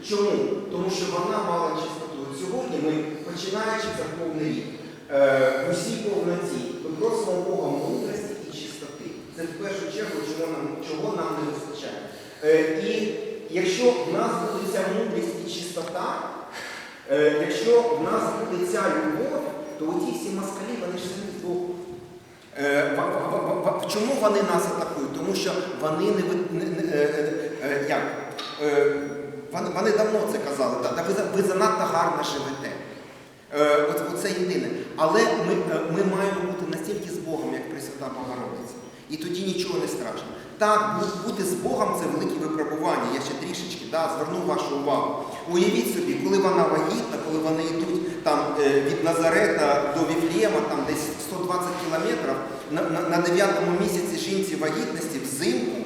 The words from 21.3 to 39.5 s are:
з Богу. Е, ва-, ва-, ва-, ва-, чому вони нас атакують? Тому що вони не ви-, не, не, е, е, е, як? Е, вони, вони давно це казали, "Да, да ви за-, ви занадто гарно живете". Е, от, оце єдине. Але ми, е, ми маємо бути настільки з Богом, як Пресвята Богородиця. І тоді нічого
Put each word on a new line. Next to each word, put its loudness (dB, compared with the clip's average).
з -10
Богу. -4
Е, 2
ва-, 0
ва-, 0
ва-, 0
ва-, 0
чому 0
вони 6
нас 2
атакують? -4
Тому -2
що 0
вони 0
не 4
ви-, 2
не, 0
не, 0
е, 4
е, 2
е, 0
як? 2
Е, 6
вони, -2
вони 4
давно 4
це 0
казали, 0
"Да, 0
да -2
ви 2
за-, 0
ви 0
занадто 2
гарно 2
живете". -6
Е, 6
от, 0
оце -2
єдине. 0
Але 4
ми, 4
е, 0
ми 2
маємо 2
бути -4
настільки -6
з -6
Богом, -4
як -6
Пресвята -8
Богородиця. -8
І -4
тоді -4
нічого 0